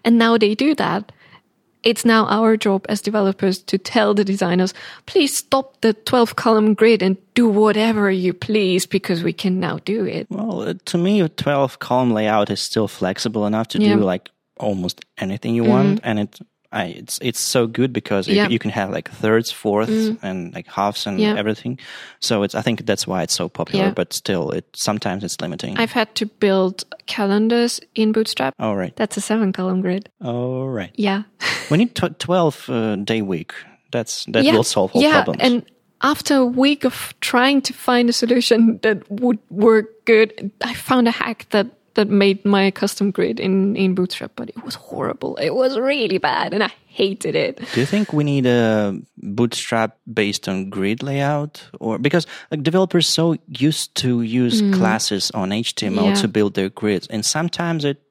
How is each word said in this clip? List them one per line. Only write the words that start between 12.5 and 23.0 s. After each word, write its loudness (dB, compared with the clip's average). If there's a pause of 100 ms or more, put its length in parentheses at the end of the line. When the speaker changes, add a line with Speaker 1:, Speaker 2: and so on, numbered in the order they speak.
Speaker 2:
is -4
still 0
flexible -4
enough -2
to -2
Speaker 1:
Yeah. 4
Speaker 2:
do, 4
like, -2 (300)
almost -4 (120)
anything -4
you 0
Speaker 1:
Mm-hmm. 4
Speaker 2:
want, 4
and -2
it, -6 (320)
I, -4 (140)
it's, -10
it's -4
so 0
good -2
because -2
you, 2
Speaker 1:
Yeah. 2
Speaker 2:
you 0
can -6
have, -4
like, -8
thirds, 0
fourths, -2
Speaker 1:
Mm. -2
Speaker 2:
and, -8
like, -14
halves -4
and -4
Speaker 1:
Yeah. 0
Speaker 2:
everything. -4 (400)
So 0
it's, -4
I -2
think -4
that's -2